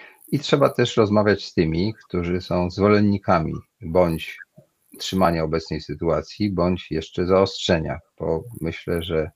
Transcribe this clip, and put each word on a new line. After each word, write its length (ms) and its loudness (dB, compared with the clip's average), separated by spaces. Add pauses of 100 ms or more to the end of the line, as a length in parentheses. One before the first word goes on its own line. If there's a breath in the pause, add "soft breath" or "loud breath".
(280 loud breath)
i 100 0
trzeba 320 4
też 260 0
rozmawiać 480 4
z 100 -14
tymi, 400 0
którzy 460 -4
są 300 -2
zwolennikami 840 2 (260)
bądź 580 0 (600)
trzymania 460 0
obecnej 360 -4
sytuacji, 680 -4
bądź 400 -2
jeszcze 360 -6
zaostrzenia, 720 0 (200)
bo 260 -4 (160)
myślę, 420 -4
że, 340 -2